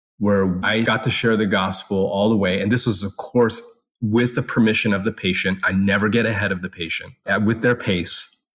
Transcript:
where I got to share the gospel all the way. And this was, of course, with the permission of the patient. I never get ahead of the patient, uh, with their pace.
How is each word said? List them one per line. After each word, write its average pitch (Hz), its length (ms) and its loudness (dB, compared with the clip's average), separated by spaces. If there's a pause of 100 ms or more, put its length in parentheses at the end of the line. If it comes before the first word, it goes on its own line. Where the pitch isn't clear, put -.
(180)
where 98 460 2
I 110 180 0
got 113 220 0
to 123 60 -2
share 113 260 2
the 107 120 0
gospel 98 500 -2
all 98 320 0
the 113 80 2
way. 95 240 0
And 104 100 -2
this 123 140 2
was, 107 180 0
of 101 140 -8
course, - 440 0 (400)
with 117 340 0
the 117 80 0
permission 110 500 2
of 98 100 -2
the 110 80 -2
patient. 95 520 -2
I - 80 0
never 98 380 2
get 110 180 2
ahead 101 240 -2
of 90 100 -4
the 90 80 -8
patient, - 440 -8 (120)
uh, 98 180 0
with 113 200 0
their 123 120 2
pace. - 800 -2